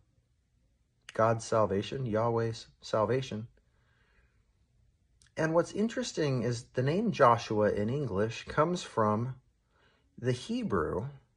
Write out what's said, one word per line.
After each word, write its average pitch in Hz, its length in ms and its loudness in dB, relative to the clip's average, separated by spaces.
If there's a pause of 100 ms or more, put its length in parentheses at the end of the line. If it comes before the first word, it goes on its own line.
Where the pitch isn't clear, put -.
(1160)
God's 113 300 2
salvation, 110 600 0
Yahweh's 113 600 -2 (140)
salvation. 117 640 -2 (1900)
And 160 140 0
what's 165 180 2
interesting 175 720 -2
is 120 300 -2
the 127 100 0
name 175 300 0
Joshua 113 560 6
in 104 200 0
English 117 540 -2
comes 175 400 0
from 113 520 0 (800)
the 123 160 0
Hebrew 107 720 -4 (300)